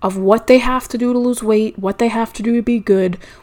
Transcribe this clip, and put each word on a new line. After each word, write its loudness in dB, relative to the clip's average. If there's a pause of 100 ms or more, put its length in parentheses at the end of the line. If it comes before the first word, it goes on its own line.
of -6
what 2
they 8
have -2
to -6
do -2
to 0
lose -2
weight, 0
what -4
they 2
have -4
to -10
do 0
to 0
be 0
good, 0 (240)